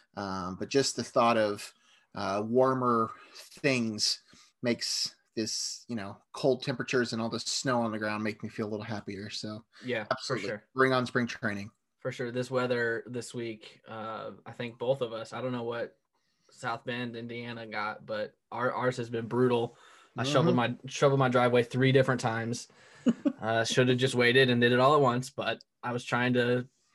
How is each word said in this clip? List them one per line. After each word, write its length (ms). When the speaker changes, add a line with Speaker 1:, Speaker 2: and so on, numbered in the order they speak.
Speaker 1:
um, 440
but 80
just 260
the 80
thought 340
of, 360
uh, 320
warmer 640
things 580
makes 540
this, 540
you 80
know, 200
cold 300
temperatures 520
and 60
all 100
the 100
snow 420
on 80
the 80
ground 240
make 220
me 40
feel 200
a 20
little 160
happier. 420
So 360
Speaker 2:
Yeah, 200
for 80
Speaker 1:
absolutely. 380
Speaker 2:
sure. 120
Speaker 1:
Bring 200
on 120
spring 220
training. 460
Speaker 2:
For 100
sure. 220
This 180
weather 560
this 260
week, 560
uh, 420
I 60
think 260
both 260
of 100
us, 200
I 80
don't 120
know 100
what 320
South 340
Bend, 300
Indiana 500
got, 420
but 280
our, 220
ours 240
has 120
been 200
brutal. 480
I 60
Speaker 1:
Mm-hmm. 80
Speaker 2:
shoveled 240
my, 180
shoveled 340
my 80
driveway 340
three 300
different 280
times. 460
Speaker 1:
<laughs> 80
Speaker 2:
Uh, 240
should 240
have 100
just 160
waited 360
and 100
did 100
it 80
all 160
at 60
once, 300
but 300
I 100
was 120
trying 300
to, 300